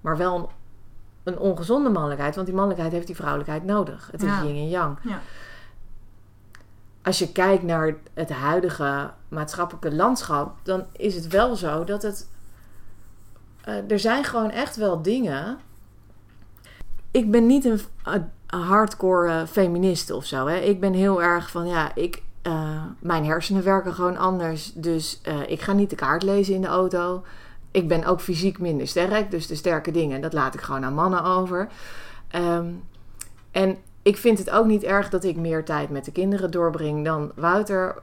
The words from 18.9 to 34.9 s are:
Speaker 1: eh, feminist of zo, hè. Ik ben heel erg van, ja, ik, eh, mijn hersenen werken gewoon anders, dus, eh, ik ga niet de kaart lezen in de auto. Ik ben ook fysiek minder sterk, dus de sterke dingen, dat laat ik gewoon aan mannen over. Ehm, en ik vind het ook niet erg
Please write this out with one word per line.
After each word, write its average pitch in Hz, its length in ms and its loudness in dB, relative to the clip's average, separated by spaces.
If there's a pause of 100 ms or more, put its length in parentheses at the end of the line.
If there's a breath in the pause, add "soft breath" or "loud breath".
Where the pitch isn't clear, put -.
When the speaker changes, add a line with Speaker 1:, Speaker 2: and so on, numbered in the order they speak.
Speaker 1:
eh, 165 160 0
feminist 180 640 2
of 127 140 -4
zo, 135 220 -2
hè. 160 100 2
Ik 196 240 2
ben 196 120 2
heel 190 300 4
erg 175 280 2
van, 170 160 -4
ja, 165 280 0
ik, - 280 -2 (200)
eh, 156 400 -2 (160)
mijn 165 260 0
hersenen 175 400 2
werken 185 300 2
gewoon 180 220 0
anders, 170 580 0
dus, 165 480 -2
eh, 160 120 -4 (160)
ik - 100 -4
ga 202 120 0
niet 202 180 6
de - 60 -6
kaart 151 260 0
lezen 196 320 4
in 190 60 0
de 190 60 0
auto. 180 580 2 (460 loud breath)
Ik 175 180 2
ben 165 160 2
ook 175 160 2
fysiek 185 380 0
minder 156 300 0
sterk, 196 420 0
dus 165 160 -4
de - 80 -6
sterke 156 360 0
dingen, 151 300 0
dat 156 120 -4
laat 139 220 0
ik - 60 -8
gewoon 135 240 -4
aan 131 100 -2
mannen 175 300 2
over. 185 440 0 (600 loud breath)
Ehm, 170 380 0 (840)
en 190 260 4 (260)
ik 202 140 6
vind 226 220 4
het 190 120 -4
ook 226 160 6
niet 214 160 4
erg 196 260 2